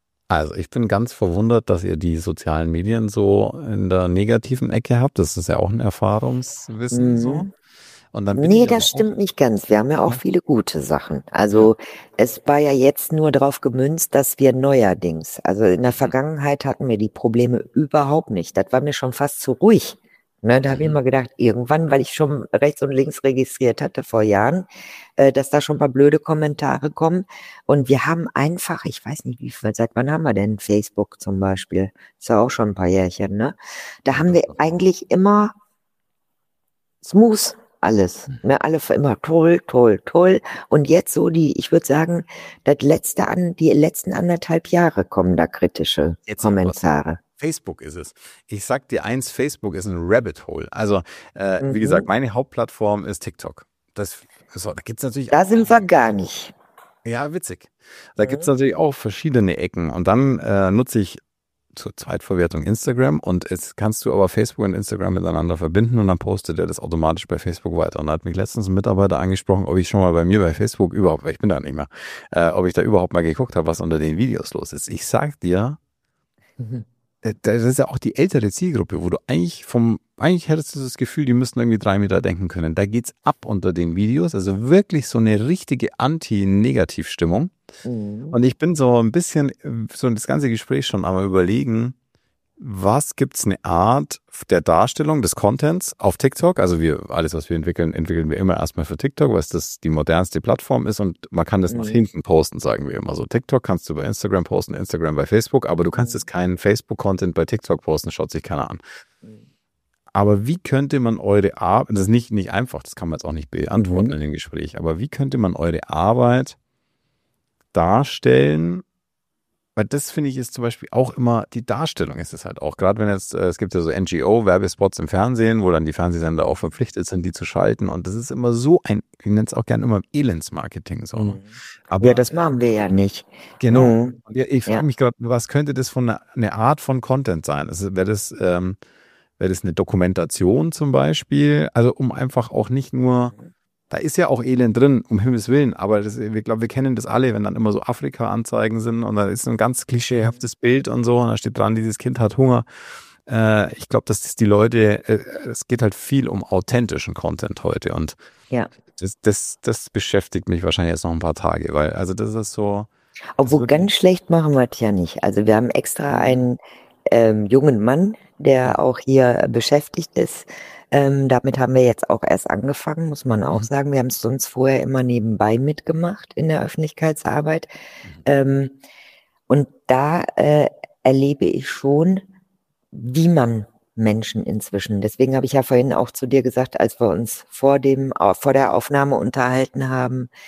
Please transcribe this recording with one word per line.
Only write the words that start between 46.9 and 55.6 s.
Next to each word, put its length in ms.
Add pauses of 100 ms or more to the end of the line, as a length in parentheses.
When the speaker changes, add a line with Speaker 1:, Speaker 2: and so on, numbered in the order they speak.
Speaker 1:
Facebook 440
ist 160
es. 160 (340)
Ich 160
sag 240
dir 160
eins, 260
Facebook 460
ist 100
ein 140
Rabbit 480
Hole. 240
Also, 300 (320)
äh, 280 (120)
wie 60
Speaker 2:
Mhm. 20
Speaker 1:
gesagt, 260
meine 260
Hauptplattform 720
ist 140
TikTok. 460 (280)
Das, 260 (340)
so, 200
da 100
gibt's 200
natürlich 260
Speaker 2:
Da 120
Speaker 1:
auch 60
Speaker 2:
sind 220